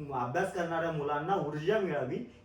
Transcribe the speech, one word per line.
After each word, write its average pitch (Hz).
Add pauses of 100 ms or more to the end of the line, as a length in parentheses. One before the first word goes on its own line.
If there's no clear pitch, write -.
(140)
अभ्यास 135
करणाऱ्या 165
मुलांना 147
ऊर्जा 156
मिळावी, 160 (120)